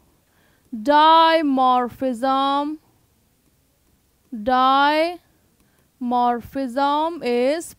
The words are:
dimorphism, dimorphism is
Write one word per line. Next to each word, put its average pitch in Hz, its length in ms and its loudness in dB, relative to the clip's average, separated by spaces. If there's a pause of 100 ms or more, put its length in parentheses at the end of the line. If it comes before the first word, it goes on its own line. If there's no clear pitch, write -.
(720)
dimorphism, 277 2000 2 (3250)
dimorphism 262 1200 -2
is 254 560 -2